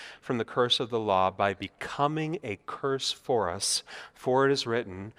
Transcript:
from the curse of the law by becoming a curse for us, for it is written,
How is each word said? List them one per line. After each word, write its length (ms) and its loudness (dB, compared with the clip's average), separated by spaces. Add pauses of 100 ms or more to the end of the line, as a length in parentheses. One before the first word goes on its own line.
(200)
from 160 -2
the 80 0
curse 360 2
of 100 -2
the 80 0
law 320 4
by 240 0
becoming 880 -2
a 240 -8
curse 440 -4
for 380 0
us, 360 -2 (280)
for 340 2
it 60 4
is 140 0
written, 520 -4